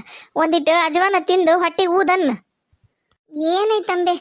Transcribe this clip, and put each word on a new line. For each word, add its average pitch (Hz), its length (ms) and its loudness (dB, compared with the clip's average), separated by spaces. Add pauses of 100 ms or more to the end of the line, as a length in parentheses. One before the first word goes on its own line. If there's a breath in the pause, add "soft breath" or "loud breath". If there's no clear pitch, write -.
(360 loud breath)
ಒಂದಿಟ್ಟು 330 500 0
ಅಜವಾನ 359 340 0
ತಿಂದು 359 400 2
ಹೊಟ್ಟೆಗೆ 349 300 0
ಊದನ್. 359 400 0 (1040)
ಏನೈತಂಬೆ, 359 880 -2